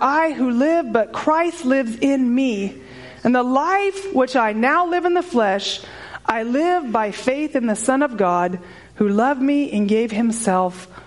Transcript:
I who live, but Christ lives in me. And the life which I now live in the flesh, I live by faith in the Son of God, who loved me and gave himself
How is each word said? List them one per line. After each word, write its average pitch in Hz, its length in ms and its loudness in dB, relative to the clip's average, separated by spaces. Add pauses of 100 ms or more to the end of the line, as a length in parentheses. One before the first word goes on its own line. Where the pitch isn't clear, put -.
I 302 300 2
who 254 180 0
live, 277 420 2
but 214 200 0
Christ 330 520 0
lives 254 320 0
in 262 380 0
me. 220 400 -2 (500)
And 247 100 4
the 247 80 2
life 359 720 0
which 262 240 0
I 226 160 2
now 285 340 2
live 349 180 -2
in 349 100 2
the 359 80 2
flesh, 202 580 0 (440)
I 226 180 -2
live 294 500 0
by 220 180 0
faith 285 460 -2
in 240 100 0
the 214 100 0
Son 262 260 2
of 254 140 0
God, 180 420 0 (380)
who 208 120 2
loved 247 320 2
me 285 320 2
and 208 160 0
gave 220 220 2
himself 202 760 0 (180)